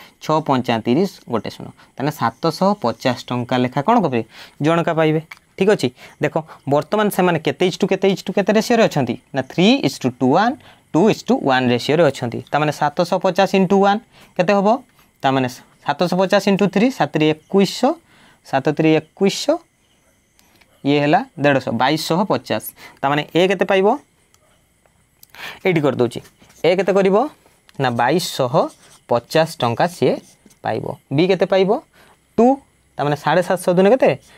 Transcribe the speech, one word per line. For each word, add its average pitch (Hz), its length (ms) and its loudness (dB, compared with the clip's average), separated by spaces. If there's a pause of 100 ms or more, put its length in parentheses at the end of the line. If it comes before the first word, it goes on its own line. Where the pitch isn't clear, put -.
(220)
ଛଅ 156 240 -2
ପଞ୍ଚା 127 300 0 (100)
ତିରିଶ, 160 260 0 (200)
ଗୋଟେ 113 180 -4
ଶୂନ। - 180 -16 (300)
ତାହେଲେ 143 140 -4 (100)
ସାତଶହ 160 560 -2
ପଚାଶ 120 480 -2
ଟଙ୍କା 123 320 -4
ଲେଖା 123 240 -2
କ'ଣ 226 240 2
କରିବେ? 127 180 -2 (380)
ଜଣକା 165 320 0
ପାଇବେ। 156 280 0 (360)
ଠିକ୍ 190 160 2
ଅଛି, 139 140 -2 (340)
ଦେଖ 143 120 -2 (360)
ବର୍ତ୍ତମାନ 151 400 0
ସେମାନେ 180 300 0
କେତେ 156 300 -4
ଇଜ୍ 175 120 -8
ଟୁ 208 100 -2
କେତେ 196 220 0
ଇଜ୍ 170 140 -8
ଟୁ 208 100 -6
କେତେରେ 208 240 2
ସିଓରେ 226 240 2
ଅଛନ୍ତି? 131 300 -2 (200)
ନା, 135 60 -4 (100)
three 196 300 4
is 139 220 -2
to 135 40 2 (120)
ଟୁ 131 80 2 (100)
one, 226 160 0 (400)
ଟୁ 151 80 2 (100)
is 147 160 -2
to 220 140 2
one 127 320 0
ରେସିଓରେ 127 380 2
ଅଛନ୍ତି। 117 280 -8 (140)
ତାମାନେ 151 180 0 (100)
ସାତଶହ 175 440 -2
ପଚାଶ 190 240 0 (100)
ଇଣ୍ଟୁ 190 260 2
ୱାନ୍ 202 140 0 (380)
କେତେ 180 160 0
ହେବ? 196 140 2 (560)
ତାମାନେ 135 240 0 (400)
ସାତଶହ 180 340 -2
ପଚାଶ 196 300 0
ଇଣ୍ଟୁ 196 220 2
ଥ୍ରୀ, 208 140 2 (120)
ସାତରେ 151 340 0
ଏକୋଇଶଶହ, 196 600 0 (520)
ସାତ 135 200 -2 (120)
ତିରି 160 120 2 (100)
ଏକୋଇଶଶହ, 196 580 -2 (1300)
ଇଏ 143 180 2
ହେଲା 151 160 4 (240)
ଦେଢ଼ଶହ, 135 280 2 (100)
ବାଇଶଶହ 156 380 0 (100)
ପଚାଶ। 117 340 -4 (380)
ତାମାନେ 143 200 0 (120)
ଏ 160 160 4
କେତେ 196 160 0
ପାଇବ? 196 220 2 (1800)
ଏଇଠି 175 160 0
କରିଦେଉଛି, 123 380 0 (480)
ଏ 170 100 4
କେତେ 196 160 0
କରିବ? 190 220 2 (640)
ନା, 131 100 0
ବାଇଶଶହ 123 640 -2 (560)
ପଚାଶ 156 400 0 (120)
ଟଙ୍କା 117 260 0
ସିଏ 170 260 0 (520)
ପାଇବ। 110 200 -6 (280)
ବି 143 140 2
କେତେ 185 180 0
ପାଇବ? 190 240 2 (680)
ଟୁ। 220 80 6 (520)
ତାମାନେ 147 180 -2
ସାଢ଼େ 156 280 0
ସାତଶହ 185 340 -2
ଦୁନେ 190 160 4
କେତେ? 262 160 4 (280)